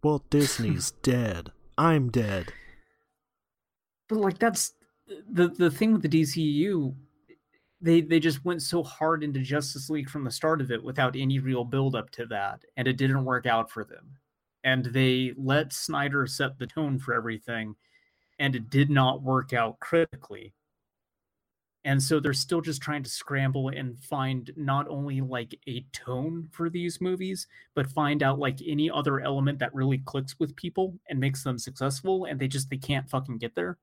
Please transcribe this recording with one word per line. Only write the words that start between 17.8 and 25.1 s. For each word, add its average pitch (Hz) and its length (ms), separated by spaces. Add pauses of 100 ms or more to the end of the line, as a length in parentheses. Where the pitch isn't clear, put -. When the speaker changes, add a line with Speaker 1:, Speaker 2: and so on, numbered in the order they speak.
Speaker 2:
and 139 160
it 113 140
did 143 220
not 135 320
work 131 320
out 113 260
critically. 101 720 (1300)
And 139 200
so 151 180
they're 139 140
still 165 260
just 156 220
trying 151 220
to 127 40
scramble 135 640
and 127 280
find 131 560
not 143 320
only, 139 360